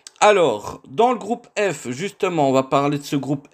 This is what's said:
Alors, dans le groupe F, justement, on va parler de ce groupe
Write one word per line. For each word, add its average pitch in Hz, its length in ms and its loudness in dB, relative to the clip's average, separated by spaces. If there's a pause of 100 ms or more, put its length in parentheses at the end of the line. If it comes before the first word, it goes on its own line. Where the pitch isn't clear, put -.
(220)
Alors, 165 640 2
dans 226 280 0
le 233 40 -2
groupe 196 300 -8 (100)
F, 185 340 -4
justement, 165 580 -2
on - 20 2
va 131 120 2
parler 143 340 0
de 143 80 -10
ce - 100 -4
groupe 139 380 -4